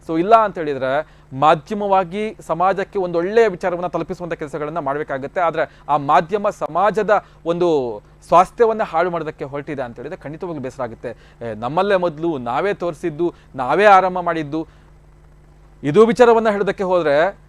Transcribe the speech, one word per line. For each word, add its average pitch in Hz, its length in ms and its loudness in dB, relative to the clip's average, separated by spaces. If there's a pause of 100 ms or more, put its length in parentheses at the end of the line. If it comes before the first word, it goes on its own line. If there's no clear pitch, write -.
So 160 120 -2
ಇಲ್ಲ 208 160 6
ಅಂತ 208 220 2
ಹೇಳಿದ್ರೆ 143 500 -4 (320)
ಮಾಧ್ಯಮವಾಗಿ 190 960 0 (100)
ಸಮಾಜಕ್ಕೆ 185 520 -2
ಒಂದೊಳ್ಳೆಯ 185 480 2
ವಿಚಾರವನ್ನ 180 400 -4
ತಲುಪಿಸುವಂಥ 165 460 -6
ಕೆಲಸಗಳನ್ನ 151 460 -8
ಮಾಡ್ಬೇಕಾಗತ್ತೆ. 143 640 -4
ಆದ್ರೆ 160 380 -2 (100)
ಆ 147 80 2
ಮಾಧ್ಯಮ 175 520 2
ಸಮಾಜದ 185 760 0 (200)
ಒಂದು 156 560 0 (260)
ಸ್ವಾಸ್ಥ್ಯವನ್ನ 214 560 2
ಹಾಳು 170 260 0
ಮಾಡೋದಕ್ಕೆ 156 360 -8
ಹೊರಟಿದೆ 139 360 -8
ಅಂತ 120 160 -8
ಹೇಳಿದ್ರೆ 151 240 -12
ಖಂಡಿತವಾಗ್ಲೂ 156 420 -10
ಬೇಸರ 131 200 -8
ಆಗುತ್ತೆ. 117 260 -10
ಏ, - 440 -12
ನಮ್ಮಲ್ಲೇ 160 420 0
ಮೊದಲು 165 420 -2
ನಾವೇ 135 360 -2
ತೋರಿಸಿದ್ದು, 170 600 -4 (220)
ನಾವೇ 143 300 2
ಆರಂಭ 185 340 6
ಮಾಡಿದ್ದು, 160 480 -4 (1160)
ಇದು 156 220 6
ವಿಚಾರವನ್ನ 226 440 6
ಹೇಳೋದಕ್ಕೆ 202 340 -2
ಹೋದ್ರೆ 175 540 2 (120)